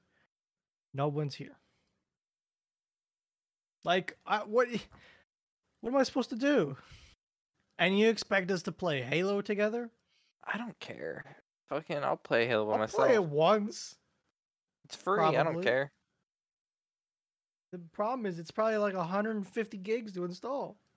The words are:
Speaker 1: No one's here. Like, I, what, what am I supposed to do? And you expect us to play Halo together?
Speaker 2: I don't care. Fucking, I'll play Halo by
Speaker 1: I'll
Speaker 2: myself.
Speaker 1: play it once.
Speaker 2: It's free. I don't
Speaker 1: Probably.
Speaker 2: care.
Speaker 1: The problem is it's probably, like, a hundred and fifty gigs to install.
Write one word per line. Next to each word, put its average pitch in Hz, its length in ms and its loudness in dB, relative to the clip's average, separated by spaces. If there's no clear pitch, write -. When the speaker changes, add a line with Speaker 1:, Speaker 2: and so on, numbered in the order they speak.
Speaker 1:
No 139 140 -2
one's 147 280 -4
here. - 220 -14
Like, 180 420 0
I, 208 140 0
what, 220 280 2
what 233 120 -4
am 277 40 4
I 269 60 6
supposed 240 280 -2
to 269 40 -6
do? 226 400 2
And 185 200 2
you 214 120 6
expect 196 420 0
us 180 120 -2
to 185 80 -4
play 156 300 -2
Halo 180 400 0
together? 214 500 -2
Speaker 2:
I - 140 -6
don't 226 220 -10
care. 78 440 -10
Fucking, 147 340 -4
I'll 147 140 0
play 117 300 2
Halo 107 180 2
by 107 80 0
Speaker 1:
I'll 107 60 2
Speaker 2:
myself. - 280 2
Speaker 1:
play 247 80 6
it 208 80 4
once. 185 720 2
Speaker 2:
It's - 100 -16
free. 185 280 0
I 156 80 6
don't 135 140 4
Speaker 1:
Probably. 165 180 -2
Speaker 2:
care. 135 280 2
Speaker 1:
The 185 80 -12
problem 214 460 -4
is 175 140 -4
it's 165 120 -12
probably, 220 260 2
like, 208 160 2
a 185 100 -2
hundred 208 320 0
and 196 120 -4
fifty 220 300 -6
gigs 214 360 -4
to 180 100 -4
install. 208 540 -6